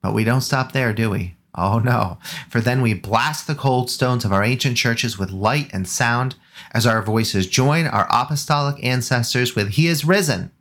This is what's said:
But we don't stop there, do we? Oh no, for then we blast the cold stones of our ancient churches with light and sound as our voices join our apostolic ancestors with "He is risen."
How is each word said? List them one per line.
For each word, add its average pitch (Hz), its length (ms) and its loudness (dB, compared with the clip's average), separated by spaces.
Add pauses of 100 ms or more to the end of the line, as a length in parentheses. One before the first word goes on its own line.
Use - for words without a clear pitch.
But 101 120 -2
we 110 100 2
don't 123 160 2
stop 131 320 -2
there, 127 200 0
do 110 180 0
we? 90 260 -4 (180)
Oh 98 240 0
no, 110 400 0 (300)
for 117 120 -2
then 123 220 0
we 110 120 2
blast 113 520 -2
the 156 80 -4
cold 127 360 0
stones 123 340 0
of 98 80 0
our 98 100 4
ancient 120 340 0
churches 117 420 0
with 95 120 -4
light 113 420 -2
and 95 140 -4
sound 123 480 0 (380)
as 110 140 2
our 113 160 4
voices 110 440 0
join 147 400 2
our 104 240 0
apostolic 143 760 0
ancestors 123 720 0
with 104 160 0
"He 147 160 2
is 156 180 0
risen." 151 460 0 (100)